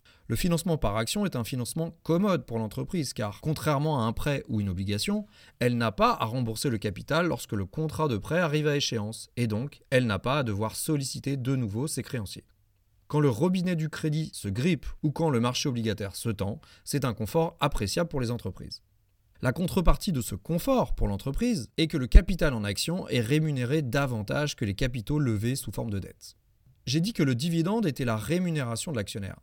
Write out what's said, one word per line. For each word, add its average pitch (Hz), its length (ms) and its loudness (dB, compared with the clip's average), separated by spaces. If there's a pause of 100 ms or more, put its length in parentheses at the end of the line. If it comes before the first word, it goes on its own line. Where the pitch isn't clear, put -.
(280)
Le 117 80 0
financement 170 400 2
par 104 200 0
action 190 300 0
est 165 80 -2
un 120 100 -2
financement 151 580 -6
commode 175 440 2
pour 113 120 -4
l'entreprise 135 540 -4
car, 104 280 -6
contrairement 151 600 2
à 110 60 2
un 117 60 2
prêt 139 360 -2
ou 110 120 0
une 101 80 0
obligation, 101 580 -2 (320)
elle 123 180 4
n'a 117 140 2
pas 220 220 4
à 160 120 0
rembourser 117 440 -2
le 113 100 0
capital 139 480 0
lorsque 139 260 -4
le 98 120 -2
contrat 156 420 -2
de 123 100 2
prêt 147 220 -2
arrive 151 300 2
à 147 80 2
échéance 113 600 -4
et 120 120 0
donc 113 420 -4
elle 127 160 4
n'a 98 140 2
pas 135 180 0
à 147 60 2
devoir 110 320 -2
solliciter 139 600 -2
de 131 200 0
nouveau 117 320 -2
ses 123 160 -4
créanciers. - 400 -8 (640)
Quand 147 140 2
le 147 100 6
robinet 180 460 2
du 156 120 -2
crédit 156 460 -2
se - 140 -6
grippe 127 360 2 (180)
ou 151 100 2
quand 165 180 2
le 120 100 4
marché 123 280 0
obligataire 110 460 -2
se - 140 -4
tend, 101 320 -4 (240)
c'est 135 220 -2
un 117 80 0
confort 160 440 0
appréciable 147 520 0
pour 143 100 -2
les 117 100 0
entreprises. - 520 -8 (580)
La 127 120 2
contrepartie 175 600 2
de 135 80 0
ce 110 140 -6
confort 175 600 0
pour 104 140 2
l'entreprise 139 680 -2
est 160 80 2
que 156 100 -4
le 127 120 -2
capital 175 440 8
en 110 120 -2
action 160 440 -2
est 127 120 2
rémunéré 139 600 2
davantage 135 760 -2
que - 100 -4
les 101 80 0
capitaux 131 460 0
levés 117 340 2
sous 135 160 -8
forme 117 200 -6
de 98 100 -2
dette. - 360 -16 (480)
J'ai 135 160 0
dit 208 140 0
que - 80 2
le 135 140 4
dividende 170 500 0
était 139 180 -2
la 113 120 2
rémunération 147 760 -2
de 131 40 -4
l'actionnaire. 101 460 -6